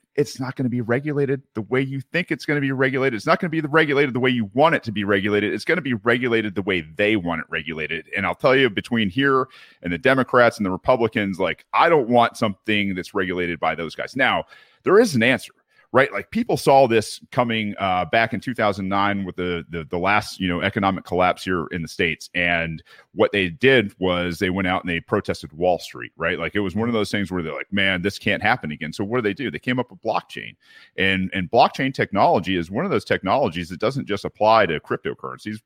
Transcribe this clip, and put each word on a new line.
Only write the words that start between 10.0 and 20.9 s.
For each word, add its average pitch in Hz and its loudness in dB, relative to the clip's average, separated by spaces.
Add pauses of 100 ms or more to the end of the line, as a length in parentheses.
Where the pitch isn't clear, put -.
and 104 -2
the 92 -2
Republicans, 104 0
like, 85 -2
I 143 4
don't 143 4
want 117 4
something 101 -2
that's 90 -10
regulated 90 -2
by 80 0
those 80 -8
guys. - -10
Now, 110 0 (380)
there - 6
is 220 4
an 110 2
answer. 123 0 (400)
Right? 131 4
Like, 101 -8
people 214 -2
saw 135 6
this 110 0 (120)
coming, 113 -2
uh, 92 0
back 113 2
in 98 -6
two 127 -8
thousand 101 -2
nine 98 0
with 87 -8
the, 87 -4
the, 82 -8
the 87 -6
last, 98 0
you 92 0
know, 87 -2
economic 98 0